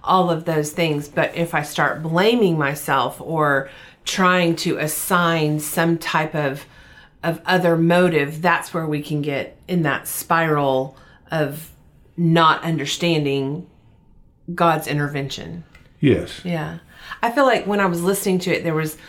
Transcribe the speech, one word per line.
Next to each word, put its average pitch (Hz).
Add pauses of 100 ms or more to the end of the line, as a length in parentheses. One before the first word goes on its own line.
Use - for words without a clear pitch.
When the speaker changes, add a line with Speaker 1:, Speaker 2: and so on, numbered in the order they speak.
Speaker 1:
all 180
of 160
those 151
things. 151
But -
if 170
I 147
start 151
blaming 185
myself 139
or 147 (340)
trying 180
to 165
assign 156
some 165
type 156
of, 147 (580)
of 165
other 175
motive, 165
that's 170
where 165
we 151
can 147
get 143 (120)
in 175
that 139
spiral 143 (340)
of 147 (460)
not 165
understanding 147 (840)
God's 170
intervention. 143 (380)
Speaker 2:
Yes. -
Speaker 1:
Yeah. 165 (440)
I 233
feel 269
like 220
when 202
I 196
was 170
listening 190
to 180
it, -
there 165
was, 156 (120)